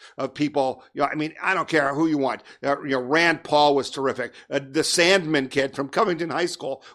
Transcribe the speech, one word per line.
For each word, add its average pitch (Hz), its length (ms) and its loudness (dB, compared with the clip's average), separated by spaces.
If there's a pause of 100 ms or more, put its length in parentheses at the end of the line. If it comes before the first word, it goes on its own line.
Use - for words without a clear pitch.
(200)
of 135 160 -6
people. 139 480 -2 (100)
You 143 80 -6
know, 139 60 2
I 135 80 -6
mean, 156 260 -6
I 185 140 0
don't 160 120 -2
care 143 280 2
who 160 100 2
you 151 140 0
want. 120 240 -2 (200)
Uh, 139 180 0
you 147 80 -8
know, 135 120 0
Rand 160 420 2
Paul 147 300 4
was 135 160 0
terrific. 127 440 -4 (180)
Uh, 139 80 -2 (100)
the 147 140 0
Sandman 165 640 2
kid 135 280 -2
from 139 140 -6
Covington 170 400 -2
High 151 160 -2
School 143 380 -8 (100)